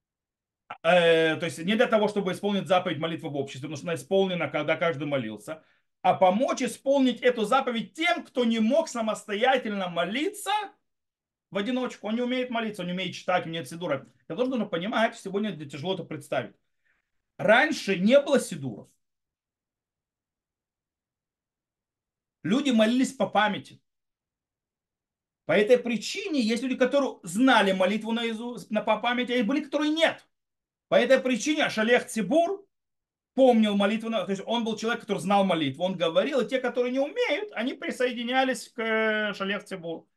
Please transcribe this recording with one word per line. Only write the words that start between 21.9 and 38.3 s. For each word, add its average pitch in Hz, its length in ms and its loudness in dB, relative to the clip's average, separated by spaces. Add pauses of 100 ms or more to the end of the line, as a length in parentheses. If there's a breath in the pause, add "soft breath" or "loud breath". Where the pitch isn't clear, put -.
Люди 262 260 2
молились 240 440 4
по 196 140 -2
памяти. 202 540 -2 (1600)
По 147 60 -4
этой 208 260 6
причине 277 640 -4
есть 226 220 0
люди, 254 120 -4
которые 262 480 0
знали 208 480 4
молитву 208 400 0
наизусть, 233 600 -6
на, 208 100 0
по 214 160 0
памяти, 240 340 -2
а 247 120 2
были, 277 180 0
которые 302 300 -2
нет. 320 360 0 (680)
По - 20 6
этой 247 220 4
причине 262 500 0
Шалех 220 380 2
Цибур 320 580 0 (680)
помнил 226 420 6
молитву, 214 320 0
на-, 226 160 -2
то 180 80 -6
есть 190 140 -4
он 226 180 -2
был 220 140 -4
человек, 233 240 -4
который 196 160 -4
знал 196 260 2
молитву, 160 400 0
он 185 140 -2
говорил, 185 420 2
и 226 80 0
те, 262 140 -2
которые 247 320 -2
не 262 60 0
умеют, 415 520 -2
они 240 220 -6
присоединялись 254 960 -2